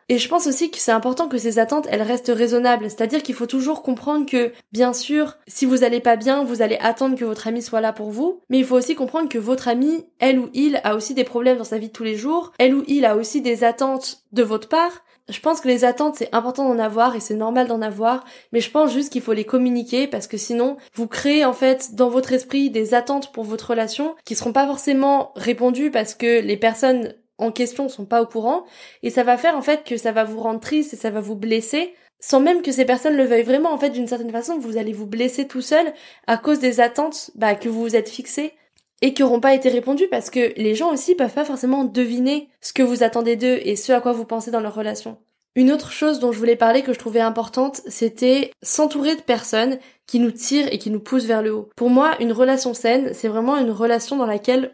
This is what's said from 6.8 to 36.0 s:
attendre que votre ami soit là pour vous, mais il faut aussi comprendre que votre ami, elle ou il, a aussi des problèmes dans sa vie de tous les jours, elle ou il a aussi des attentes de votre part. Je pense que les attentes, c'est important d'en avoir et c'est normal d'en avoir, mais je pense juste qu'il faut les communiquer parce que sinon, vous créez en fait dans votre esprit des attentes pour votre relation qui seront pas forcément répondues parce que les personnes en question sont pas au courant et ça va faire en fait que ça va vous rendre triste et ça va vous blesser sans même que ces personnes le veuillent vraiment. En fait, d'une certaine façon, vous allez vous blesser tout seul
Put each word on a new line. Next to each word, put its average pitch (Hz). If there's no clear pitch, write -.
attendre 254
que 233
votre 214
ami 233
soit 226
là 220
pour 214
vous, 311
mais 262
il 254
faut 254
aussi 254
comprendre 302
que 233
votre 247
ami, 285
elle 262
ou 240
il, 277
a 208
aussi 226
des 254
problèmes 247
dans 226
sa 220
vie 220
de 220
tous 233
les 214
jours, 320
elle 262
ou 277
il 277
a 214
aussi 226
des 240
attentes 262
de 233
votre 214
part. 339
Je -
pense 320
que 262
les 247
attentes, -
c'est -
important 254
d'en 233
avoir 226
et 214
c'est 214
normal 233
d'en 226
avoir, 220
mais 233
je 226
pense 302
juste 277
qu'il 247
faut 226
les 214
communiquer 247
parce 220
que 214
sinon, 240
vous 233
créez 285
en 254
fait 254
dans 247
votre 254
esprit 262
des 220
attentes 277
pour 226
votre 220
relation 233
qui 220
seront 233
pas 277
forcément 277
répondues 247
parce 220
que 233
les 202
personnes 226
en 220
question 247
sont 202
pas 233
au 226
courant 240
et 240
ça 247
va 247
faire 311
en 262
fait 302
que 240
ça 226
va 220
vous 220
rendre 226
triste 302
et -
ça 220
va 214
vous 202
blesser 226
sans 269
même 339
que 285
ces 254
personnes 247
le 262
veuillent 233
vraiment. 294
En 277
fait, 277
d'une 240
certaine 233
façon, 247
vous 226
allez 220
vous 208
blesser 247
tout 254
seul 302